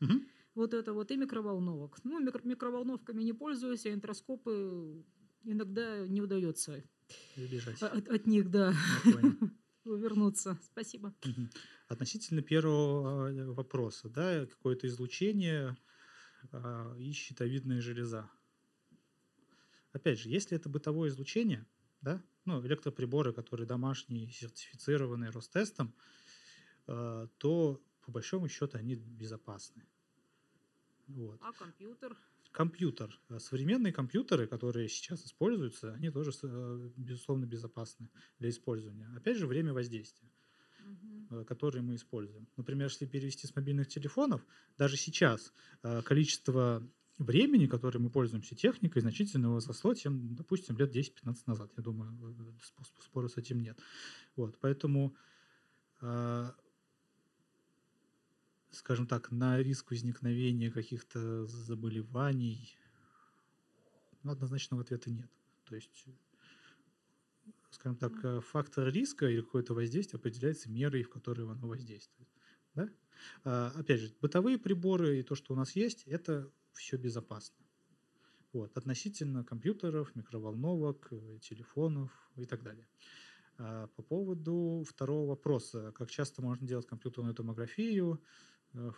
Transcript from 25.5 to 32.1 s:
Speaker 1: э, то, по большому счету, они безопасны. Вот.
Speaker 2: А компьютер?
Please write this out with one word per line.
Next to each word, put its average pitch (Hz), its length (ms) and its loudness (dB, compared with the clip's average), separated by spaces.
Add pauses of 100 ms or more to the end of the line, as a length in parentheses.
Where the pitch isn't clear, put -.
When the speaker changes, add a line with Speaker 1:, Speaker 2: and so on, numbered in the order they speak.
Speaker 1:
э, 117 400 -6 (100)
то, 151 460 2 (180)
по - 100 -14
большому 151 380 -2
счету, - 280 -4
они 117 180 -4
безопасны. 110 880 -12 (1200)
Вот. 123 340 -10
Speaker 2:
А 226 120 -10
компьютер? 214 640 -14 (380)